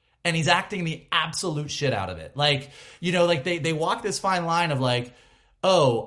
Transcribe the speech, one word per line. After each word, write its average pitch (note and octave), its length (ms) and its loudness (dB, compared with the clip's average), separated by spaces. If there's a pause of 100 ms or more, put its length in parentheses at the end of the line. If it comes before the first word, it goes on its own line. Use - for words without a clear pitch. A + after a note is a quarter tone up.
(240)
And E3 120 0
he's D#3+ 120 0
acting F3+ 360 0
the D#3+ 260 -8
absolute D#3 600 -4
shit C3 240 -2
out F#2+ 160 -4
of E2+ 80 -12
it. D#2+ 180 -16
Like, C#3+ 340 0 (300)
you E3 120 -2
know, F3 120 4
like, E3+ 200 2
they, F3 140 -2
they D#3+ 140 -2
walk F3+ 300 -2
this G3+ 160 -4
fine F#3 260 0
line E3 280 0
of, C3 80 0
like, B2 340 0 (480)
"Oh, D3 440 4